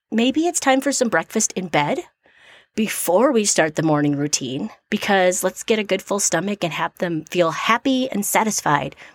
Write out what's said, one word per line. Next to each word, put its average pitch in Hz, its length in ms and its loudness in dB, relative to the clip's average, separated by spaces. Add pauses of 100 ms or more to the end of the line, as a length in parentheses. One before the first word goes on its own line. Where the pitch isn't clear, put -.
(100)
maybe 262 360 2
it's 349 140 -2
time 269 200 2
for 277 120 0
some 254 160 0
breakfast 202 440 -2
in 185 160 -6
bed 160 360 0 (720)
before 214 560 2
we 220 120 4
start 160 300 2
the 156 80 -2
morning 147 340 2
routine, 143 540 -4 (200)
because 185 520 2
let's 185 200 -4
get 220 160 0
a 214 60 -4
good 190 180 -2
full 196 180 -4
stomach 196 420 -2
and 165 100 -2
have 165 260 -6
them 170 260 -4
feel 170 260 2
happy 254 600 0
and 202 140 -4
satisfied 160 720 0 (200)